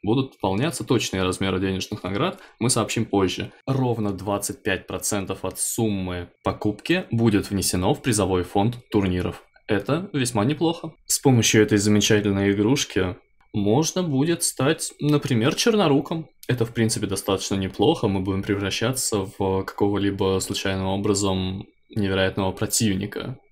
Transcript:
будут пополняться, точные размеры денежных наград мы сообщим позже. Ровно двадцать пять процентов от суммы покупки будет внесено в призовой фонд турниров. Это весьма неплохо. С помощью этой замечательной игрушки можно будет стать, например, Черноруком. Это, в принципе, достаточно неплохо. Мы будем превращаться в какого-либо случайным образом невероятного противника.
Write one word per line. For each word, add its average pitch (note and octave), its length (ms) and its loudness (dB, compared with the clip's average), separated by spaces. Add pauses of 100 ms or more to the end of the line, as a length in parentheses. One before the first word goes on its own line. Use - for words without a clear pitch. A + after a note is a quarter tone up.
будут B2 380 -2
пополняться, G#2+ 420 -2
точные G#2 420 -2
размеры F#2 360 -2
денежных F#2+ 420 -4
наград G#2 380 -4 (180)
мы A#2 120 0
сообщим A2+ 340 -2
позже. F#2+ 480 -2 (140)
Ровно A#2+ 480 -2
двадцать G2 480 -6
пять F#2+ 240 -4
процентов F#2+ 580 -6
от F#2 160 -6
суммы F#2 680 -4 (120)
покупки G#2+ 680 -2
будет A2+ 400 2
внесено F#2+ 420 0
в D3+ 80 -2
призовой F#2 440 0
фонд G#2 340 0 (120)
турниров. F2+ 520 0 (240)
Это C#3 480 -2
весьма B2 320 0
неплохо. D#3+ 480 -2 (100)
С - 140 -2
помощью A#2 440 6
этой G#2+ 140 4
замечательной G2+ 760 4
игрушки G#2 640 0 (360)
можно A#2+ 500 2
будет D#3+ 400 0
стать, - 580 -2
например, C#3+ 540 2
Черноруком. E3 760 2 (180)
Это, B2 160 0
в - 80 -8
принципе, A2 340 0
достаточно G2 500 -2
неплохо. G2+ 520 2
Мы G2 120 0
будем F#2+ 220 -2
превращаться G2+ 840 -2 (120)
в F#2+ 260 0
какого-либо G2 760 0
случайным F#2+ 460 -4
образом F#2+ 800 0 (280)
невероятного F#2+ 580 0
противника. G#2 880 -2 (140)